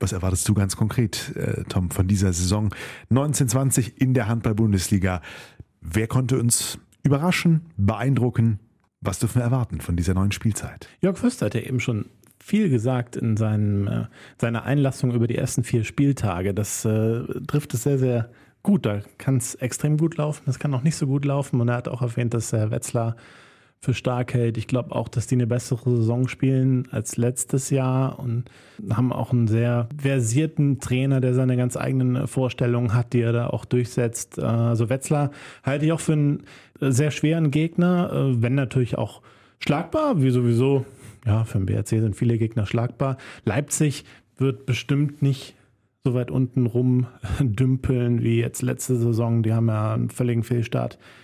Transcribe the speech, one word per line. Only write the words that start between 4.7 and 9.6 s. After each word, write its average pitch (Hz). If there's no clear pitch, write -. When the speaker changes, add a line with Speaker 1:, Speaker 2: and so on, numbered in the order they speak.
Speaker 1:
Wer 85
konnte 127
uns -
überraschen, 160
beeindrucken? 113
Was 98
dürfen -
wir 123
erwarten 117